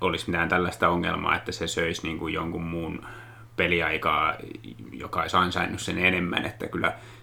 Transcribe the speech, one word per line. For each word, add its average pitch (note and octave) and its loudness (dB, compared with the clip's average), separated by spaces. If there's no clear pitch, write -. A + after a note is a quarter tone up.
olisi E2+ 0
mitään E2+ 2
tällaista F2 4
ongelmaa, E2+ 2
että - -4
se E2+ -4
söisi E2 -2
niin D#2+ -4
kuin D#2+ -4
jonkun E2 -2
muun E2 -4
peliaikaa, D#2+ 2
joka - -4
olisi E2 0
ansainnut F2+ 2
sen F2 -2
enemmän, F2+ 4
että - -6
kyllä, F2 0